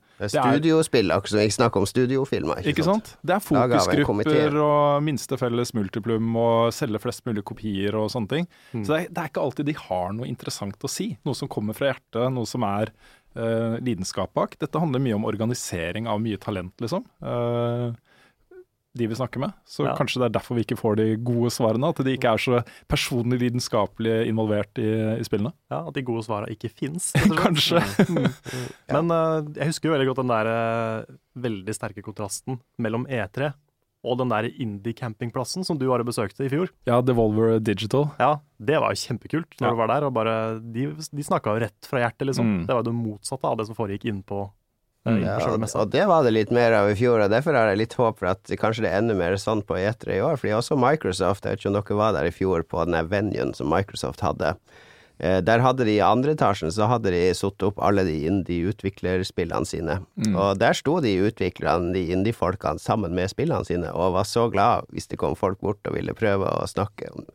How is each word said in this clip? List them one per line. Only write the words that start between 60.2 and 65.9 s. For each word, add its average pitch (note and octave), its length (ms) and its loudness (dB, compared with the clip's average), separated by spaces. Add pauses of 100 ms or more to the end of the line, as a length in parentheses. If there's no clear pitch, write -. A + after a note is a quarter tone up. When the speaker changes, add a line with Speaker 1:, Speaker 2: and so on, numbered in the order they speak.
Speaker 1:
Og G2 220 2
der A#2 140 4
sto E3 280 0
de A#2 120 2 (180)
utviklerne, F2 640 0
de F2+ 220 0
indie-folkene F#2 640 0
sammen G#2 360 -2
med F2+ 140 0
spillene C#3 360 -2
sine, F2 260 -2
og F2 240 0
var G2 120 2
så A#2 240 2
glad G2+ 400 2
hvis - 160 -8
det - 120 -8
kom D2 160 0
folk F#2+ 240 -2
bort G#2 260 -4
og D2+ 80 -4